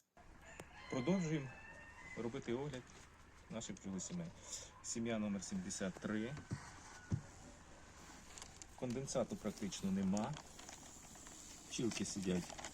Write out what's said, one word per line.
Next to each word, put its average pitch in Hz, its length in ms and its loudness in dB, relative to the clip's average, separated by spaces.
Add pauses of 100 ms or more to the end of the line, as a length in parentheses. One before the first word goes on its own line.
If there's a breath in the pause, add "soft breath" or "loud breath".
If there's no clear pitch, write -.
(920)
Продовжуємо 151 580 6 (680)
робити 117 360 0
огляд 131 300 0 (680)
наших 110 260 -4
бджолосімей. 95 520 -2 (560 loud breath)
Сім'я 117 360 2
номер 101 240 4
сімдесят 95 500 0
три. 110 420 2 (2500)
Конденсату 127 600 2
практично 98 560 2
нема. 98 420 6 (1400)
Пчілки 110 360 4
сидять 92 480 4 (200)